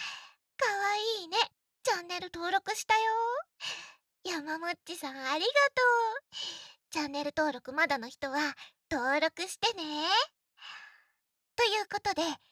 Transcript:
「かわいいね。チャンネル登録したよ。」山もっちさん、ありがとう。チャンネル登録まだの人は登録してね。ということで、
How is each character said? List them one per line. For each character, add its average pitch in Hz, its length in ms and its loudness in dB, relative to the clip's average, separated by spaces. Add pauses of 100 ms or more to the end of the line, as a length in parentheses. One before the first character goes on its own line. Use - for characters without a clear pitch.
(580)
「か 523 80 4
わ 403 300 0
い 427 260 -2
い 330 60 -12
ね。 370 100 0 (460)
チ 480 80 2
ャ 359 100 0
ン 349 60 -14
ネ 359 100 -6
ル 359 160 -8
登 339 160 -4
録 392 240 0
し - 100 -6
た 440 140 4
よ。」 440 140 2 (1080)
山 311 360 -4
も 339 120 -4
っ 349 140 -8
ち 330 140 -10
さ 277 140 -8
ん、 269 40 -12
あ 269 220 0
り 359 80 0
が 480 40 2 (200)
と 508 120 2 (360)
う。 - 60 -12 (680)
チ - 100 -4
ャ 294 80 -2
ン 277 40 -8
ネ 285 120 -4
ル 294 100 -2
登 311 200 2
録 254 180 -10
ま 311 140 2
だ 285 100 2
の 233 100 -8
人 269 240 -8
は 285 240 0 (360)
登 269 280 2
録 330 300 0
し - 100 -12
て 466 140 0
ね。 311 340 -4 (1500)
と 480 80 4
い 427 160 2
う 392 80 -4
こ 403 120 -4
と 403 120 -2
で、 302 100 -2 (300)